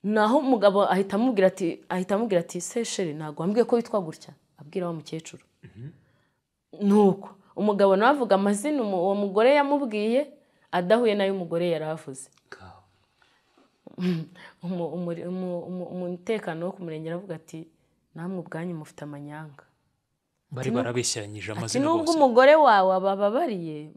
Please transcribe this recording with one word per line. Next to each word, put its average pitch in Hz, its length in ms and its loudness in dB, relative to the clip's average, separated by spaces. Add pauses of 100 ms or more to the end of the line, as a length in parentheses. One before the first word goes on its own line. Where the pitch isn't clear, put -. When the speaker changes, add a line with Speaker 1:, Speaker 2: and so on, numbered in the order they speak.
Speaker 1:
naho 214 360 2
umugabo 202 500 4
ahita 196 260 0
amubwira 208 320 2
ati, 180 420 -2
ahita 185 260 -2
amubwira 202 260 0
ati, 175 200 -10
"Se 233 240 -6
sheri, 165 280 -4
ntabwo 151 300 -10
wambwiye 214 220 2
ko 240 100 2
witwa 233 260 -2
gutya?" - 320 -14 (240)
Abwira 175 300 -8
wa 170 60 -6
mukecuru. 160 500 -14 (200)
Speaker 2:
Mhm. 113 260 -18 (840)
Speaker 1:
Nuko, 202 560 4 (260)
umugabo 202 400 4
nawe 226 160 4
avuga 240 240 2
amazina 208 460 0
umu-, 190 220 -2
uwo 196 120 0
mugore 202 400 2
yamubwiye, 269 680 0 (520)
adahuye 208 420 2
n'ayo 196 180 0
umugore 170 360 -4
yari 156 160 -2
avuze. 156 440 -10 (200)
Speaker 2:
Kawa. - 340 -20 (1120)
Speaker 1:
<laughs> 175 680 -6
Umu-, 175 320 -6
umuri-, 170 320 -8
umu-, 180 420 -8
umu-, 180 260 -10
umutekano 180 680 -6
wo 190 60 -6
ku - 120 -18
murenge 160 260 -10
aravuga 175 260 -10
ati, 160 320 -18 (480)
"Namwe 180 240 -10
ubwanyu 165 360 -10
mufite - 280 -16
amanyanga." 147 600 -16 (880)
Speaker 2:
Bari 127 160 -8
Speaker 1:
Ati, - 40 -2
Nu-, 117 60 -2
Speaker 2:
barabeshyanyije 110 720 -4
Speaker 1:
ati, 104 80 -8
Speaker 2:
amazina 240 260 -2
Speaker 1:
"Nubwo 330 200 0
Speaker 2:
bose. 330 120 2
Speaker 1:
umugore 262 380 8
wawe 208 400 6
abababariye, 196 1000 -2